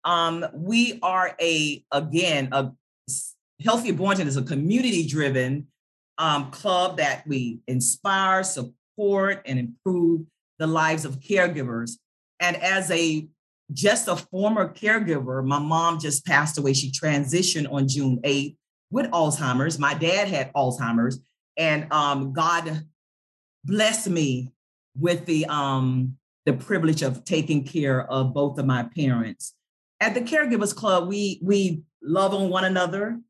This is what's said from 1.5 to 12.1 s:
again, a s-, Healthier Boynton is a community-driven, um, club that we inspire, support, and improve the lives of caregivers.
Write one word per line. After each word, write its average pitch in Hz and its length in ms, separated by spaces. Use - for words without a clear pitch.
again, 151 600
a 135 200
s-, - 260
Healthier 226 300
Boynton 185 340
is 135 100
a 135 60
community-driven, 147 1200
um, 147 340
club 185 460
that 139 300
we 123 400
inspire, 190 760
support, 196 1000
and 127 140
improve 170 600
the 160 80
lives 160 400
of 135 140
caregivers. 139 760